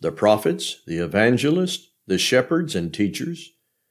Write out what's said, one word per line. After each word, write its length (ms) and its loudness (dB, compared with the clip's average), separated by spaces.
the 100 -2
prophets, 800 0
the 100 -6
evangelists, 880 0
the 120 0
shepherds 560 0
and 180 -4
teachers 600 -4